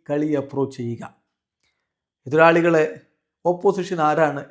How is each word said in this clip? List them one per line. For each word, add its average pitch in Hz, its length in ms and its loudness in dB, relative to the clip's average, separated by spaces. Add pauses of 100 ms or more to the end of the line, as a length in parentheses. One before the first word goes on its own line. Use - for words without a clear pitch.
(100)
കളി 147 220 -2
അപ്രോച്ച് 135 440 -4
ചെയ്യുക. 117 380 -10 (1120)
എതിരാളികളെ, 165 760 4 (460)
ഓപ്പോസിഷൻ 180 540 -2
ആരാണ് 151 500 0